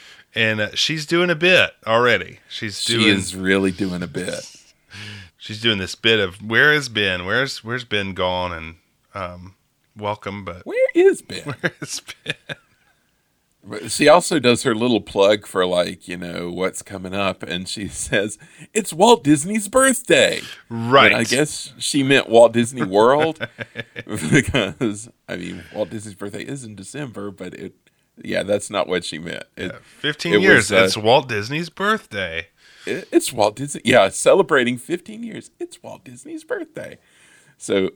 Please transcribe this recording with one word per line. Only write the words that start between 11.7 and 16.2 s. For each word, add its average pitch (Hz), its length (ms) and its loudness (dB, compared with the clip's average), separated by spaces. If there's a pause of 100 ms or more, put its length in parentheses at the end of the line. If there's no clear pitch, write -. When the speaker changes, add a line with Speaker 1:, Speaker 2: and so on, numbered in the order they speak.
Speaker 1:
is - 220 -10 (220)
Ben? 156 100 -8 (1300)
Speaker 2:
But 107 260 -12
she 147 160 4
also 170 320 6
does 123 240 2
her 123 100 2
little 113 260 0
plug 104 460 2
for, 95 180 0
like, 90 420 -2
you 90 120 -8
know, 87 320 -8